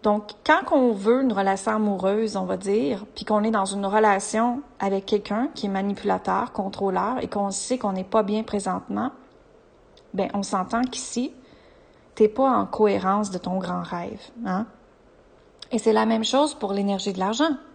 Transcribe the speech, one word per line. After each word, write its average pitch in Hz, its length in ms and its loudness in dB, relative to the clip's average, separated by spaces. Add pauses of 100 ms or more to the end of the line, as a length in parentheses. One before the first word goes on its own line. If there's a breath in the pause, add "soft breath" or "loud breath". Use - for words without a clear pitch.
Donc, 208 300 0 (120)
quand 320 160 6 (120)
on 254 200 4
veut 220 300 2
une 254 100 2
relation 196 400 0
amoureuse, 208 640 0
on 185 80 -2
va 185 140 -4
dire, 202 560 -2
puis - 100 -12
qu'on 214 180 2
est 220 80 0
dans 208 140 0
une 196 220 -4
relation 214 720 2 (180)
avec 196 280 -2
quelqu'un 208 480 0
qui - 100 -8
est 202 60 -2
manipulateur, 196 800 -2
contrôleur, 196 720 -2
et - 60 -6
qu'on 202 220 -2
sait 247 280 -4
qu'on 208 140 -2
n'est 185 120 -4
pas 220 180 2
bien 208 200 0
présentement, 196 680 -4 (1000)
ben, 190 220 -2
on 202 80 -2
s'entend 196 400 -2
qu'ici, 247 500 -6 (840 loud breath)
t'es 214 140 6
pas 262 220 2
en 208 160 2
cohérence 202 640 2
de 185 80 -6
ton 185 200 -4
grand 180 240 -4
rêve, 180 380 -8 (240)
hein ? 196 220 -2 (1040)
Et 240 60 2
c'est 220 160 4
la 220 100 4
même 220 180 2
chose 277 300 2
pour 202 220 -4
l'énergie 202 400 0
de 185 40 -6
l'argent 233 380 0 (180)